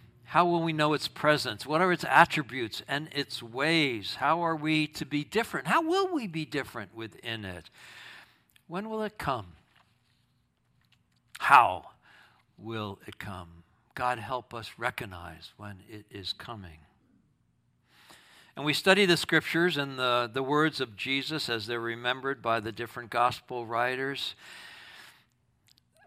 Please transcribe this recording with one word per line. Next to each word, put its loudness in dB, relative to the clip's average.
How 4
will 2
we 0
know 4
its -2
presence? 2
What 2
are 4
its -4
attributes 4
and -4
its -6
ways? 0
How 2
are 0
we 0
to -8
be -2
different? -4
How 4
will 0
we -2
be -6
different -8
within -8
it? -12
When -8
will -6
it -6
come? -4
How 6
will -8
it -18
come? -14
God, -2
help -6
us -10
recognize -8
when -14
it -16
is -8
coming. -14
And -6
we 2
study 6
the 6
scriptures 2
and -4
the, 2
the -2
words 2
of -8
Jesus -4
as -2
they're -4
remembered -4
by 0
the -8
different -10
gospel 0
writers. -2